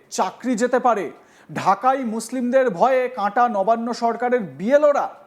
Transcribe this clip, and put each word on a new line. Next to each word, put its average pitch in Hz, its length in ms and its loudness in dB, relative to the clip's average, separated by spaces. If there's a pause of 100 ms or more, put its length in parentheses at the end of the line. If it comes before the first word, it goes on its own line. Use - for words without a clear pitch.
(100)
চাকরি 196 440 -4
যেতে 247 240 0
পারে। 214 320 0 (440)
ঢাকায় 240 500 0
মুসলিমদের 240 680 0
ভয়ে 247 380 2
কাঁটা 240 400 0
নবান্ন 226 440 0
সরকারের 240 480 -2
বিএলওরা। 226 720 0 (120)